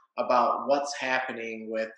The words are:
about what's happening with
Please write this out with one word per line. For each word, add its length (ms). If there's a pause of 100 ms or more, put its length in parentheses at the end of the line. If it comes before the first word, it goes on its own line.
(180)
about 500
what's 300
happening 720
with 280